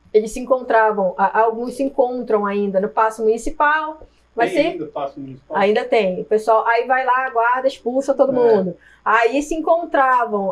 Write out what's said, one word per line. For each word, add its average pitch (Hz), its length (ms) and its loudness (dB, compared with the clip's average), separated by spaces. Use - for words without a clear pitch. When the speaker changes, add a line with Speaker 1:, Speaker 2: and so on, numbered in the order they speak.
Speaker 1:
Eles 220 200 2
se - 80 -8
encontravam, 220 800 0
a, 196 240 2
alguns 233 340 -2
se 277 80 -4
encontram 247 600 0
ainda 202 380 -2
no 214 80 -2
Paço 220 320 -2
Municipal, 302 800 -2
mas 233 160 0
Speaker 2:
Tem 349 60 -2
Speaker 1:
sempre 320 140 2
Speaker 2:
ainda 156 140 -8
o - 20 -10
Paço - 320 -10
Municipal? 135 380 -14
Speaker 1:
Ainda 214 280 2
tem. 202 360 0
O - 40 -12
pessoal 220 400 2
aí 233 220 0
vai 262 180 0
lá, 254 220 0
aguarda, 240 400 0
expulsa 269 480 -2
todo 269 160 2
Speaker 2:
É. - 20 -2
Speaker 1:
mundo. 220 420 2
Aí 233 380 2
se 330 100 -10
encontravam 262 1000 0